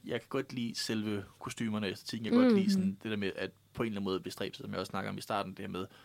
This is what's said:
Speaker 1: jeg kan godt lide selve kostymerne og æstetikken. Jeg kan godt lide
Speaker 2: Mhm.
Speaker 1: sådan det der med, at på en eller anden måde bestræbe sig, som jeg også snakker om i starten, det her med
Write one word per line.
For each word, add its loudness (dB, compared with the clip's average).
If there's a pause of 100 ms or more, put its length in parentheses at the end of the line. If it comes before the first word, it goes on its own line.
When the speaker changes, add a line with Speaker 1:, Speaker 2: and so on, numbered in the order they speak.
Speaker 1:
jeg -2
kan -12
godt -4
lide -2
selve 0 (140)
kostymerne -2
og 0
æstetikken. -6
Jeg 0
kan 8
godt 8
lide 6
Speaker 2:
Mhm. 4
Speaker 1:
sådan 2
det -4
der 0
med, 0
at -2 (240)
på 0
en 2
eller -2
anden -2
måde 2
bestræbe -6
sig, -12
som -8
jeg -2
også -6
snakker -4
om -6
i -8
starten, -2
det -12
her -8
med -4 (180)